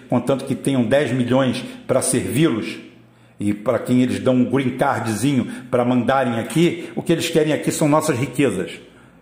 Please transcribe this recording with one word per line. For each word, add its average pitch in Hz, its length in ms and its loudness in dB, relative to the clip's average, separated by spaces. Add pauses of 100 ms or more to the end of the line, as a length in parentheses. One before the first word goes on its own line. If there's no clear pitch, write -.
contanto 131 340 0
que - 100 -4
tenham 131 300 0
dez 127 300 2
milhões 127 500 0 (240)
pra 123 140 2
servi-los, 113 760 0 (600)
e 104 140 0
pra 117 260 0
quem 123 220 2
eles 104 180 0
dão 127 160 2
um 127 80 4
green 127 280 0
cardzinho 113 760 0 (240)
pra 123 140 2
mandarem 123 540 2
aqui, 160 540 0
o 143 80 -6
que 170 120 0
eles 143 160 -2
querem 156 240 2
aqui 143 180 -2
são - 160 0
nossas 147 300 2
riquezas. 117 540 0 (500)